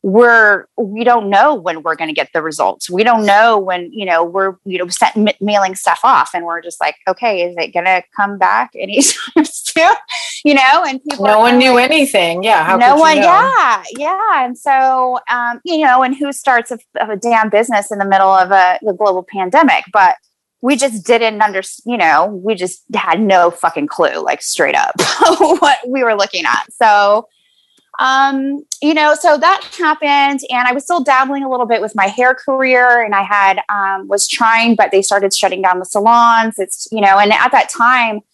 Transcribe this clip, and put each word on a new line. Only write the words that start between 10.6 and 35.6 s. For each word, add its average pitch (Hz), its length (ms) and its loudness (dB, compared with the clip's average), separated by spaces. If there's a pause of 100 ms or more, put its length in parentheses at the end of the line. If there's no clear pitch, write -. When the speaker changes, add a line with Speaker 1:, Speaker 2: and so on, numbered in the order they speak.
Speaker 1:
and 262 160 -10
people 294 220 -6
Speaker 2:
No 208 80 4
Speaker 1:
are 214 60 4
Speaker 2:
one 240 140 4
Speaker 1:
kinda 247 120 4
Speaker 2:
knew 262 80 4
Speaker 1:
like, 247 180 2
Speaker 2:
anything. 190 520 0
Yeah, 202 200 2
how 185 140 0
Speaker 1:
no 240 140 4
Speaker 2:
could 285 60 6
you 311 40 4
Speaker 1:
one, 320 160 4
Speaker 2:
know? 302 60 2
Speaker 1:
yeah, 359 600 2 (140)
yeah. 349 480 -2
And 247 120 -10
so, 262 600 0 (120)
um, 240 360 -4
you 339 180 -2
know, 262 200 4
and 262 120 -2
who 277 160 -6
starts 247 400 -2
a, 233 60 -10 (240)
a 214 160 -6
damn 220 320 0
business 208 420 0
in 208 60 -8
the 196 80 -4
middle 190 240 2
of 185 220 2
a, 185 360 2
a 196 60 -2
global 185 360 0
pandemic? 196 640 0
But 190 240 4 (460)
we 262 160 0
just 226 280 -4
didn't 220 360 0
under-, 196 220 -2 (220)
you 240 120 -6
know, 165 300 2
we 208 280 -6
just 185 280 -10 (120)
had 175 240 -2
no 185 320 4
fucking 165 360 -4
clue, 147 360 -4
like, - 200 -6
straight - 320 -2
up - 200 -2
<laughs> - 440 0
what 294 480 2
we 254 160 -2
were 226 120 0
looking 196 300 -4
at. - 260 -2
So, 208 560 2 (720)
um, 269 640 0 (180)
you 302 120 0
know, 302 220 2
so 311 220 2
that 349 260 0 (140)
happened 285 640 -2 (100)
and 247 160 -2
I 247 40 0
was 269 120 -4
still 349 200 -2
dabbling 269 400 0
a 262 60 -8
little 254 160 -2
bit 226 160 -2
with 214 140 -8
my 196 120 0
hair 247 280 0
career 254 680 2
and 202 120 -4
I 196 80 0
had, 196 360 0 (100)
um, 196 380 -4
was 196 200 -2
trying, 226 480 0
but 202 160 2
they 196 100 2
started 196 320 -2
shutting 190 300 -2